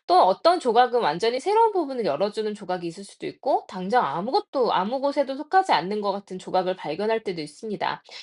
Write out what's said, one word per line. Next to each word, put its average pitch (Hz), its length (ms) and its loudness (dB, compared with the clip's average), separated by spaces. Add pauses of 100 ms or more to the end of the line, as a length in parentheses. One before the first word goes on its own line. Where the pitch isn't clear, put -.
또 349 160 6
어떤 277 380 4
조각은 240 400 4
완전히 220 400 0
새로운 440 320 2
부분을 269 320 -2
열어주는 208 500 -2
조각이 180 320 -6
있을 170 180 -10
수도 - 220 -14
있고 - 400 -2
당장 196 380 0
아무것도, 208 680 -2
아무 214 260 -2
곳에도 277 360 -2
속하지 381 360 0
않는 190 300 0
것 202 100 -2
같은 190 260 -10
조각을 180 380 -2
발견할 214 480 -4
때도 175 160 -6
있습니다. 156 640 -6 (200)